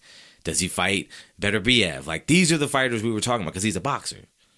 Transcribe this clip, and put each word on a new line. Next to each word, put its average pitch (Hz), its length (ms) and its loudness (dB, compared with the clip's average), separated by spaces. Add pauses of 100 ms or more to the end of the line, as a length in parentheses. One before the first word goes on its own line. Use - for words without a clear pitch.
(440)
Does 80 160 -2
he 90 80 2
fight 92 420 0 (320)
Beterbiev? 101 640 2
Like, 80 220 -6
these 170 240 6
are 165 80 2
the 143 80 0
fighters 127 340 0
we 113 100 0
were 107 80 -2
talking 120 220 0
about 80 140 -6
'cause 92 80 -4
he's 104 120 0
a 85 60 -6
boxer. - 440 -6 (320)